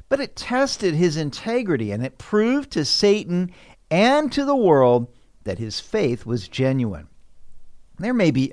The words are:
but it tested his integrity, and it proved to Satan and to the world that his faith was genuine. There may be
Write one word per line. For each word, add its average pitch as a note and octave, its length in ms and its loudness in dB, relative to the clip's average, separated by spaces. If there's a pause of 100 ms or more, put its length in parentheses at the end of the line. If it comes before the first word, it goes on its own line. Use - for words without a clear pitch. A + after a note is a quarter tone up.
but - 140 0
it - 160 -10
tested B3 560 -2
his D#3+ 240 2
integrity, D#3+ 720 -4
and A2+ 140 -4
it - 120 -12
proved B3 540 -2
to D3 140 -2
Satan F#3 680 0 (400)
and B3+ 400 2
to C#4+ 140 -2
the C#4+ 100 2
world C3 540 4 (340)
that F#2 160 -6
his A2 220 -8
faith C3+ 440 -2
was A2+ 220 -4
genuine. A#2+ 640 -2 (880)
There A3 140 -4
may F#3+ 180 4
be C3 220 0